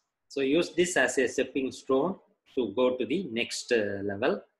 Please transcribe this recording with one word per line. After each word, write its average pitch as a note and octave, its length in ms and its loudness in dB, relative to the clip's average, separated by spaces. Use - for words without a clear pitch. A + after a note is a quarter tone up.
So C#3 120 -4
use D#3 340 2
this F3 220 2
as B2+ 180 2
a C3 100 4
stepping C3 460 -2
stone D3 440 0
to A2+ 220 0
go B2+ 220 4
to A#2 80 -2
the D#3 260 -4
next, A#2 400 -4
uh, G#2 300 0
level. G#2 400 0